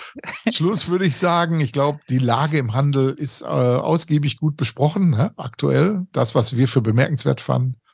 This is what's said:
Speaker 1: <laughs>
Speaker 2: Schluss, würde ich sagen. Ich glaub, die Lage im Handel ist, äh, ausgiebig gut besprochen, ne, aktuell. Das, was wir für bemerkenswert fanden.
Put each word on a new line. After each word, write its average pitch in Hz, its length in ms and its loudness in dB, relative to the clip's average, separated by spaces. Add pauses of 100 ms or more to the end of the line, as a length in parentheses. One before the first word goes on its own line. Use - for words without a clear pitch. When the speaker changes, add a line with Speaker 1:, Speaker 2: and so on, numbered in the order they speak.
(140)
Speaker 1:
<laughs> - 380 -6
Speaker 2:
Schluss, 180 360 0
würde 185 180 2
ich 139 100 0
sagen. 170 440 2
Ich 131 120 0
glaub, 147 340 0
die 127 120 0
Lage 131 400 2
im 120 160 -2
Handel 135 360 2
ist, - 320 -6
äh, - 40 -12
ausgiebig 147 920 0
gut 151 180 -2
besprochen, 156 540 0
ne, 139 260 0
aktuell. 151 760 0
Das, 123 220 -2
was 123 220 0
wir 127 120 2
für 131 140 2
bemerkenswert 127 580 0
fanden. 127 360 -2 (180)